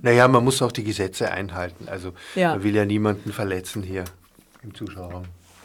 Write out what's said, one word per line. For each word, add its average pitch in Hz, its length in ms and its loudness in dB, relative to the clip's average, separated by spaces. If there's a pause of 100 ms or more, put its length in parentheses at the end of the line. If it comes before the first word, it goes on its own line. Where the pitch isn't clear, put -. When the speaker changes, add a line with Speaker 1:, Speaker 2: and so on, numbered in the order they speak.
Speaker 1:
Naja, 123 260 8
man 123 160 6
muss 131 180 2
auch 120 80 2
die 110 140 -6
Gesetze 101 480 -2
einhalten. 90 560 -8
Also 92 240 -10 (240)
Speaker 2:
Ja. 175 180 2
Speaker 1:
man 98 80 -4
will 104 140 2
ja 104 80 4
niemanden 107 480 0
verletzen 98 500 -6
hier 92 220 -6 (580)
im 104 100 -18
Zuschauerraum. 90 520 -12 (400)